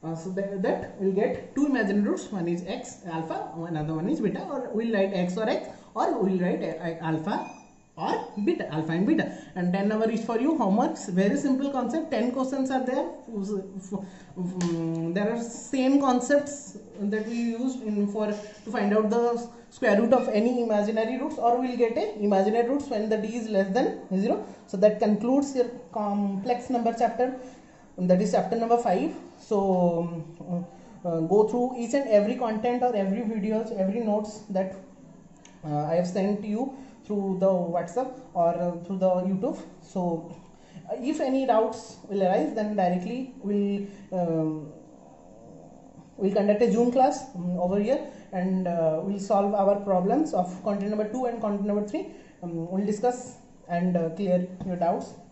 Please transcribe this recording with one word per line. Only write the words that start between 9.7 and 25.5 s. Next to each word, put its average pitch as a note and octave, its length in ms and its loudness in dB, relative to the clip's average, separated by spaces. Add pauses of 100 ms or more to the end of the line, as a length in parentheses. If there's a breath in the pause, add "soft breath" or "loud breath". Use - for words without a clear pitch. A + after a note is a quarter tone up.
ten G3+ 160 2
number A3 200 2
is A#3 140 -2
for A#3 160 0
you D4+ 140 2
homeworks, A#3 560 0
very G3 260 2
simple C#4 340 0
concept, C4+ 420 -2
ten A#3+ 200 0
questions C4 400 -2
are B3+ 140 0
there. D4 240 -2 (180)
F-, G3+ 320 -4 (160)
f-, G3 240 -8 (380 loud breath)
mm, E3+ 760 -2
there G#3 200 0
are A#3 100 -4
same C4+ 560 0
concepts C4+ 800 2 (240)
that G#3 260 -2
we A#3 80 -4
used A#3 480 -2
in G3+ 240 0
for, G#3+ 200 -2
to - 440 -8
find G#3 220 2
out G#3+ 160 4
the A#3 400 2 (200 loud breath)
square G#3+ 320 4
root A#3+ 120 6
of - 160 4
any A#3+ 340 2
imaginary A3 560 0
roots, D4+ 180 -4
or B3 220 4
we'll B3 160 -2
get A#3 220 2
a G#4 220 -2
imaginary G#3 500 4
roots C#4+ 180 0
when G#3+ 220 -2
the G#3+ 80 2
d A3 180 -4
is G#3+ 140 -4
less G3 240 2
than D4+ 260 0 (180)
zero. B3 300 0 (180 loud breath)
So - 120 -8
that G#3 220 4
concludes A#3+ 580 2